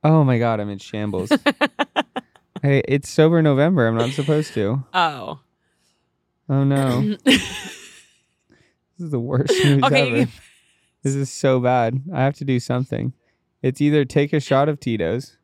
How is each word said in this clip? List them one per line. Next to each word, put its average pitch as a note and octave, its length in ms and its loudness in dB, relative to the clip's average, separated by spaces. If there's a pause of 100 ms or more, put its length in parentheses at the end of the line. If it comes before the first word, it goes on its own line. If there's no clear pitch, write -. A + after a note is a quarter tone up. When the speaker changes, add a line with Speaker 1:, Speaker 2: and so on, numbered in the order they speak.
Speaker 1:
Oh D#3 200 6
my B2+ 160 4
God, A2+ 200 0
I'm G2+ 100 -4
in G2 100 -10
shambles. G#2 580 -4
Speaker 2:
<laughs> - 40 -4 (1200)
Speaker 1:
Hey, C#3 260 2
it's C#3 200 -2
sober D#3+ 360 4
November. D3 440 2
I'm A2+ 80 0
not A#2 160 0
supposed D3+ 440 -2
to. A2+ 360 -2
Speaker 2:
Oh. D3+ 480 -4 (1080)
Speaker 1:
Oh C#3 140 0
no. C#3 560 0
Speaker 2:
<laughs> - 60 -6
Speaker 1:
This C4+ 140 4 (1600)
is E3+ 140 -10
the C3 80 -2
worst B2 320 -2 (120)
news C#3 200 4
Speaker 2:
Okay, C4+ 240 2
Speaker 1:
ever. B3 140 -2
Speaker 2:
you B3 60 0 (760)
Speaker 1:
This C3+ 120 -2
is C#3 160 -4
so C3 280 0
bad. B2 420 0 (100)
I C#3 120 -2
have C#3 140 0
to C#3+ 80 -10
do C3 140 0
something. B2+ 540 -4 (480)
It's C3 200 -2
either D3 220 2
take C#3+ 300 0
a D#3 60 2
shot C#3 300 0
of C#3+ 100 -6
Tito's A2+ 640 -4